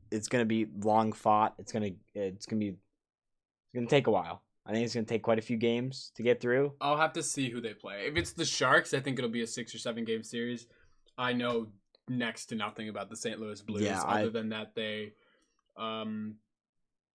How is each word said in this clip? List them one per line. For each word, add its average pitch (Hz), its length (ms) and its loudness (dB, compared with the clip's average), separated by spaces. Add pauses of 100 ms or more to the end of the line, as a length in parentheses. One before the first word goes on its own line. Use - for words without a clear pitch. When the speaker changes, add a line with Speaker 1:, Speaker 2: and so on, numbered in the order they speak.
Speaker 1:
it's 107 180 -2
gonna 120 180 4
be 110 200 2 (140)
long 107 340 4
fought. 107 460 4
It's 101 120 -14
gonna, 107 200 0 (240)
it's 98 320 -4
gonna 110 120 0
be, 104 100 0
it's - 1080 -18
gonna 120 120 -2
take 139 200 6
a 113 40 6
while. 87 300 2 (240)
I 101 60 -10
think 113 140 2
it's 110 80 -4
gonna 113 120 -2
take 110 180 -2
quite 110 160 4
a 110 40 -2
few 120 140 -2
games 120 580 0
to 113 80 -6
get 117 180 6
through. 135 400 2
Speaker 2:
I'll 147 160 4
have 156 160 4
to 165 100 -4
see 135 260 -2
who 120 120 -6
they 107 120 -6
play. 101 340 -8
If 147 100 -2
it's 165 160 -2
the 165 120 -2
Sharks, 143 480 4
I 139 80 2
think 135 180 -2
it'll 120 100 0
be 117 140 -2
a 113 40 -4
six - 280 -8
or - 20 -12
seven 117 260 -4
game 113 200 -2
series. 120 440 -6 (500)
I 123 160 0
know 120 340 0 (420)
next 123 380 -4
to 117 80 -6
nothing 107 340 -4
about 101 200 -6
the 113 60 -12
Saint 113 240 -6
Louis 104 220 -8
Blues, 104 220 -4
Speaker 1:
Yeah, 98 180 0
Speaker 2:
other 104 240 2
Speaker 1:
I 113 40 0
Speaker 2:
than 110 200 -2
that 110 240 -8
they, 107 400 -6 (640)
um, 110 580 -6 (800)